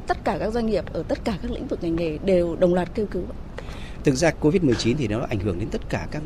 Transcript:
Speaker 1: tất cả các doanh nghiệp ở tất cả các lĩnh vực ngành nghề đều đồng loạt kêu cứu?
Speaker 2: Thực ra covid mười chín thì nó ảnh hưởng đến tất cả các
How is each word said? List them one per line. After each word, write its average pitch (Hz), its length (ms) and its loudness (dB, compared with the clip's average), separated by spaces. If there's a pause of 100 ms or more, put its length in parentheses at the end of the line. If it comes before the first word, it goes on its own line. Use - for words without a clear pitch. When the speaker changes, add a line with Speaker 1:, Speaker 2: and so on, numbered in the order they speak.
Speaker 1:
tất 359 160 0
cả 202 160 0
các 202 140 -2
doanh 233 120 0
nghiệp 208 280 0
ở 165 100 -2
tất 277 200 -2
cả 208 180 0
các 247 100 -4
lĩnh - 160 -6
vực - 160 -4
ngành 165 120 0
nghề 165 220 0
đều 175 380 2
đồng 180 180 4
loạt 180 220 2
kêu 214 100 0
cứu? 185 180 -4 (800)
Speaker 2:
Thực 139 120 6
ra 156 160 4
covid 165 320 4
mười 123 120 6
chín 113 220 2
thì 123 100 0
nó 107 220 -2
ảnh 101 100 0
hưởng 92 200 0
đến - 120 -2
tất - 180 -4
cả 160 220 -2
các 151 140 -6